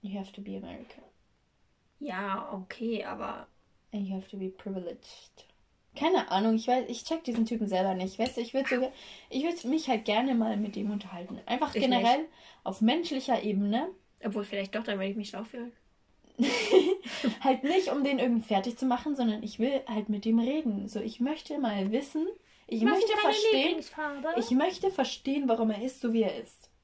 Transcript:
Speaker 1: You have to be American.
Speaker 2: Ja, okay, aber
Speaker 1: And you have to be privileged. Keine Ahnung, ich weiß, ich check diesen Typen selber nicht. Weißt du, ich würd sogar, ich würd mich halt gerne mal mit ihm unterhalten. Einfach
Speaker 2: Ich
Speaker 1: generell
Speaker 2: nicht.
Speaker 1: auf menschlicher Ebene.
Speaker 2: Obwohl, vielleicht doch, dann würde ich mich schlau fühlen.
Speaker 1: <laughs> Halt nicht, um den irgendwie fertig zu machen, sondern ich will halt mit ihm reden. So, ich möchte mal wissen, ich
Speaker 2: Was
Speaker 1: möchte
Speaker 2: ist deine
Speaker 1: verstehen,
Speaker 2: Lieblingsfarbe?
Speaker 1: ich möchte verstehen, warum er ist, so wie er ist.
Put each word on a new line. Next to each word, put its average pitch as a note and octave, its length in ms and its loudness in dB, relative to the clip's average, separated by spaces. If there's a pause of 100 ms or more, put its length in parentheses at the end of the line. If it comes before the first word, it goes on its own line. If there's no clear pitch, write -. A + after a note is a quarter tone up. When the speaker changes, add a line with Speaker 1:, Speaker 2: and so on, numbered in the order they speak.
Speaker 1:
You G3+ 180 -8
have F#3+ 140 -10
to - 80 -16
be G3 160 -8
American. F#3 460 -14 (960)
Speaker 2:
Ja, B3 560 -6
okay, G#3+ 500 -6
aber - 420 -8 (460)
Speaker 1:
And G3+ 140 -4
you F#3+ 80 -4
have F#3+ 160 -8
to G#3 60 -12
be F#3+ 140 -4
privileged. - 960 -12 (500)
Keine D#4 340 2
Ahnung, G#3+ 240 4
ich A3+ 140 0
weiß, B3 200 4
ich - 160 -8
check E4 200 -2
diesen A3+ 220 2
Typen A3+ 200 -2
selber F#3+ 280 2
nicht. F#3 240 -4
Weißt A#3 180 0
du, A#3+ 60 -4
ich A3+ 120 -8
würd C4+ 140 0
sogar, B3+ 220 0 (400)
ich C4 140 -2
würd E4+ 200 -2
mich D4 240 0
halt A3 160 2
gerne A#3+ 300 2
mal A3+ 240 2
mit G#3 180 -4
ihm G#3 140 -2
unterhalten. F#3+ 560 -8
Einfach C#4 280 -2
Speaker 2:
Ich E4 80 0
Speaker 1:
generell B3 360 4
Speaker 2:
nicht. D#4+ 120 -6 (340)
Speaker 1:
auf F#3+ 180 -4
menschlicher C4 600 2
Ebene. G#3 460 0 (360)
Speaker 2:
Obwohl, G3+ 200 -2
vielleicht G3 300 -6
doch, A3 100 -2
dann G3+ 140 -4
würde G3 120 -2
ich G3 60 -4
mich G#3 140 -8
schlau G3+ 140 -10
fühlen. A#3+ 280 -12 (680)
Speaker 1:
<laughs> A#3+ 60 6 (960)
Halt C4 240 2
nicht, F#4 260 4
um C#4 140 0
den C#4 160 2
irgendwie A#3 260 2
fertig G#3+ 320 0
zu C4 80 0
machen, C4 300 0
sondern A3 260 2
ich G#3 160 -10
will C4 300 2
halt G#3+ 200 -2
mit G#3 180 -2
ihm A3+ 120 4
reden. A#3 500 0
So, G#3 120 -6
ich G#3+ 180 -6
möchte D4 400 -2
mal G#3 320 0
wissen, C#4+ 380 -2 (400)
ich A3+ 160 0
Speaker 2:
Was G#4 60 8
Speaker 1:
möchte G4 160 4
Speaker 2:
ist G#4 40 2
deine G#4 100 2 (120)
Speaker 1:
verstehen, G#4+ 320 4
Speaker 2:
Lieblingsfarbe? D4+ 640 -4 (100)
Speaker 1:
ich - 120 -2
möchte F4+ 400 2
verstehen, C#4 580 -2
warum A3+ 220 4
er G#3 120 -2
ist, B3+ 180 -6
so A#3 120 0
wie A3+ 100 4
er E3 140 0
ist. - 340 -14 (140)